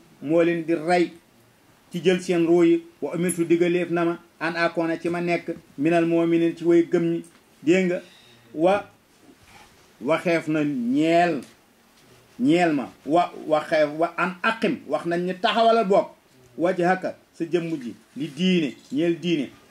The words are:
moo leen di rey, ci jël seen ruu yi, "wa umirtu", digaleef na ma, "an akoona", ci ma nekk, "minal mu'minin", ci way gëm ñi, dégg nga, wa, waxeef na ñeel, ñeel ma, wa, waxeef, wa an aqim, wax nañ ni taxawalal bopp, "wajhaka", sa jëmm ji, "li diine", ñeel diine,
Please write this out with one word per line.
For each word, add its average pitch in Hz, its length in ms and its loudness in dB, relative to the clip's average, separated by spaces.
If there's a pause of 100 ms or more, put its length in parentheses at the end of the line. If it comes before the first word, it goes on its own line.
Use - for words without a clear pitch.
(220)
moo 160 200 2
leen 170 220 0
di 160 100 -2
rey, 165 380 0 (800)
ci 180 120 -6
jël 180 180 2
seen 170 260 0
ruu 175 180 4
yi, 170 180 4 (200)
"wa 151 120 -6
umirtu", 170 300 -2
digaleef 175 460 2
na 170 140 0
ma, 170 140 -2 (220)
"an 170 160 -4
akoona", 165 420 -2
ci 170 100 -6
ma 175 120 -4
nekk, 170 360 -4 (220)
"minal 165 280 2
mu'minin", 170 500 2
ci 160 80 -8
way 170 260 4
gëm 175 120 2 (100)
ñi, 170 100 -4 (400)
dégg 185 240 2
nga, 180 140 -2 (540)
wa, 185 300 2 (1160)
waxeef 160 480 -2
na 156 160 0
ñeel, 147 760 0 (1000)
ñeel 160 320 2
ma, 123 160 -2 (180)
wa, 165 240 0 (160)
waxeef, 151 420 0 (100)
wa 165 180 -2
an 185 260 -4
aqim, 185 340 -2 (120)
wax 143 180 -4
nañ 170 200 -2
ni 180 80 -4
taxawalal 226 520 2
bopp, 185 300 0 (420)
"wajhaka", 175 560 0 (200)
sa 170 100 -8
jëmm 165 260 -2 (120)
ji, 110 120 -10 (220)
"li 143 120 -8
diine", 160 460 0 (180)
ñeel 165 280 -2
diine, 156 300 -2 (200)